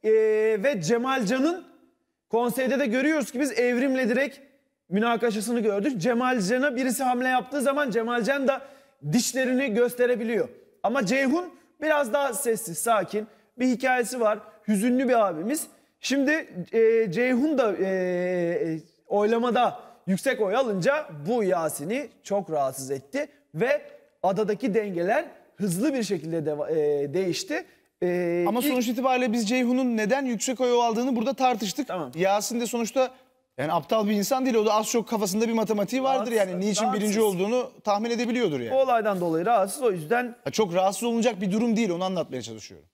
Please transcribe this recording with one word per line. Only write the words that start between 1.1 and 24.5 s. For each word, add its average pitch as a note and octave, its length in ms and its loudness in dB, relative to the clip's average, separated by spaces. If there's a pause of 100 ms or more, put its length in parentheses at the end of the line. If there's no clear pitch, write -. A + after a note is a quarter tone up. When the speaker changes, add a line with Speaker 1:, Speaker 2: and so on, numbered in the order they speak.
Speaker 1:
konseyde B3 480 0
de C#4 80 2
görüyoruz C4+ 460 0
ki B3 80 -4
biz C#4+ 120 0
Evrim'le B3+ 560 2
direkt B3+ 300 -2 (500)
münakaşasını A3+ 720 0
gördük. G#3 420 0
Cemalcan'a B3 720 0
birisi C4 260 -2
hamle B3+ 260 0
yaptığı B3+ 320 -2
zaman C#4 300 0
Cemalcan A#3+ 580 0
da - 140 0 (500)
dişlerini B3+ 600 0
gösterebiliyor. A#3+ 760 0 (340)
Ama A3+ 240 0
Ceyhun C4+ 380 2 (380)
biraz D4 300 2
daha C#4 220 0
sessiz, G3+ 440 -4
sakin. G#3+ 480 0 (320)
Bir B3 80 2
hikayesi B3 540 0
var. G#3+ 180 2 (300)
Hüzünlü A#3+ 400 2
bir A#3 200 4
abimiz. F#3 380 -4 (340)
Şimdi, C#4 300 2 (420)
e, A3+ 400 4
Ceyhun B3+ 460 2
da, G#3+ 180 2
e, F3+ 80 0
e, F3+ 960 -2 (260)
oylamada A3+ 720 0 (260)
yüksek G#3 340 0
oy G3+ 160 0
alınca B3+ 500 0 (220)
bu A#3 160 0
Yasin'i E3+ 640 -2 (140)
çok G3 280 -4
rahatsız C3+ 400 -4
etti. C4 380 -6 (260)
Ve C4 280 0 (400)
adadaki G3 520 0